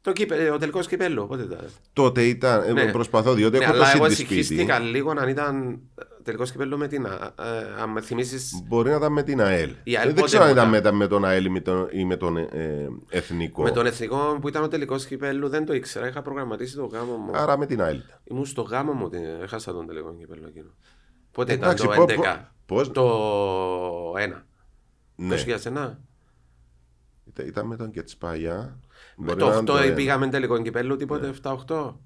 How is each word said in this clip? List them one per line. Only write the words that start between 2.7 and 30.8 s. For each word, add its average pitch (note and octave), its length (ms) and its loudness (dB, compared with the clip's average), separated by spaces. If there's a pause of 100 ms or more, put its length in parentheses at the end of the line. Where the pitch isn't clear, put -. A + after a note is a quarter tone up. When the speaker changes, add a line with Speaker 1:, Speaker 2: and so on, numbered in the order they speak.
Speaker 1:
Ναι. B2 200 4
Speaker 2:
προσπαθώ, A#2 420 2
διότι A2 240 4
Speaker 1:
Ναι, C3 60 6
Speaker 2:
έχω A#2 100 4
το A#2+ 60 4
Speaker 1:
αλλά C3+ 160 8
εγώ D3 140 6
Speaker 2:
σύντη - 60 4
σπίτι. C3+ 280 0
Speaker 1:
συγχύστηκα D3+ 360 2
λίγο B2 320 -2
αν C#3 180 -2
ήταν, C3+ 500 -4 (160)
ε, - 80 -16 (200)
τελικός A#2 280 -6
κυπέλλου C#3 260 -6
με C#3+ 100 -4
την C#3 180 -4
Α-, F#2+ 340 -8
ε, A2 420 -8
αν A2+ 80 -4
με A2 120 -4
θυμίσεις. B2 680 -6
Speaker 2:
Μπορεί A#2 220 2
να D3 60 4
ήταν D3 160 2
με D3 120 2
την C#3 180 0
αελ. F2 300 2 (120)
Speaker 1:
Η A#2+ 140 -2
αελ G#2+ 60 2
Speaker 2:
Ε, - 20 2
δεν D3 80 2
Speaker 1:
πότε D3+ 140 4
Speaker 2:
ξέρω G#3 160 8
αν D3+ 60 8
Speaker 1:
που C3+ 80 6
Speaker 2:
ήταν A2+ 160 6
Speaker 1:
ήταν; G#2 200 4
Speaker 2:
με, G#2 100 2
με G2+ 40 2
τον G2 180 2
αελ F#2+ 200 4
ή F#2 40 0
με F#2 100 -2
τον, F#2 320 -2
ή F#2+ 140 -2
με F#2 120 0
τον, E2+ 200 -2
ε, E2 140 -4
ε, D2+ 360 -6 (220)
Εθνικό. E2+ 540 -4
Speaker 1:
Με - 80 2
τον A#2 140 0
Εθνικό B2 560 -2
που D3 60 -6
ήταν D3+ 160 -2
ο D#3 40 -2
τελικός C#3 380 -4
κυπέλλου, C#3 440 -4
δεν D#3 160 -2
το D3+ 80 -2
ήξερα, B2+ 340 -4
είχα C3 140 -8
προγραμματίσει B2+ 540 -8
το C#3 100 -6
γάμο A#2 300 -8
μου. G#2 200 -8
Speaker 2:
Άρα D3 220 2
με D3 80 0
την C3 160 -2
αελ D#2+ 160 0
ήταν. - 260 -18
Speaker 1:
Ήμουν C3 220 -6
στο C#3 160 -8
γάμο C3+ 320 -4
μου, A2 160 -4
την-, E2+ 140 -8 (180)
έχασα G2+ 320 -10
τον E2+ 140 -10
τελικό D#2+ 320 -12
κυπέλλο E2 280 -18
εκείνο. D#2 220 -20 (600)
Πότε B2 220 0
ήταν; - 160 0
Speaker 2:
Εντάξει, E3 160 2
Speaker 1:
Το G#2+ 40 4
Speaker 2:
πο-, G#2 60 2 (100)
πο-, - 60 2
Speaker 1:
έντεκα. G2 440 0 (100)
Speaker 2:
πώς; B2+ 260 0
Speaker 1:
Το F#2+ 1200 0 (1000)
Speaker 2:
Ναι. F2 100 -10
Speaker 1:
είκοσι F2 160 -2
χιλιάδες A2 240 -6
ένα. C3 340 -8 (1300)
Speaker 2:
Ήταν, - 200 -12
ήταν G#2 200 -8
με A#2 80 -8
τον A2+ 160 -10
Κετσπάγια. F2 880 -10 (380)
Speaker 1:
Με - 80 -12
Speaker 2:
Μπορεί E2+ 140 -4
Speaker 1:
το A#2+ 60 4
Speaker 2:
να A2+ 60 6
είναι A2 80 4
Speaker 1:
οκτώ A2+ 140 0
Speaker 2:
το C#3+ 60 4
ένα. C3+ 140 4
Speaker 1:
πήγαμε C3+ 360 2
τελικό B2 320 0
κυπέλλου, A#2+ 340 -2